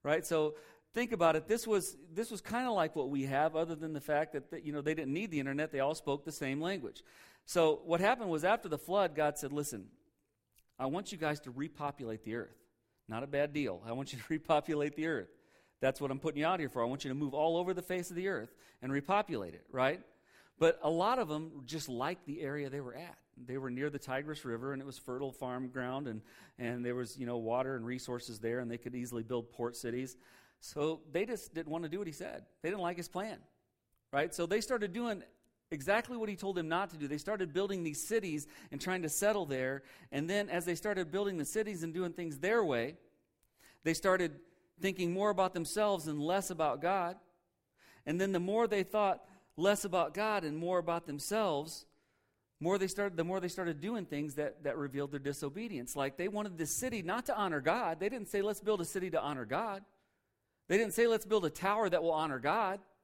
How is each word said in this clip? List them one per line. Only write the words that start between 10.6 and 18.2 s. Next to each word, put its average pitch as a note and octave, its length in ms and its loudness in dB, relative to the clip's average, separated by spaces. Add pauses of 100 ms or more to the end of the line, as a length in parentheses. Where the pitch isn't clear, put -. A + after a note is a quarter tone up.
I C3 100 -2
want F#3 260 -2
you F3+ 60 -10
guys D3+ 240 0
to B2+ 100 -10
repopulate C3+ 720 -6
the A2 100 -4
earth. - 220 -6 (500)
Not A2+ 160 -4
a C#3 60 -8
bad C#3+ 240 0
deal. A#2 340 -2
I A#2 60 -4
want C3+ 200 -4
you B2+ 60 -8
to A2 60 -10
<laughs> - 40 -16
repopulate D3+ 680 2
the D#3 100 -2
earth. C3+ 220 -2 (500)
That's C3+ 220 2
what C#3 100 0
I'm C3+ 80 -2
putting D3 220 -2
you D#3 60 4
out F3+ 120 4
here D3 100 -2
for. A#2+ 140 0
I A#2 40 4
want C3+ 180 -4
you C3+ 60 -2
to B2+ 40 -2
move C#3+ 180 -2
all D#3+ 240 4
over F3+ 180 2
the F3+ 60 -2
face F3+ 300 -4
of E3+ 60 -8
the F#3 100 -2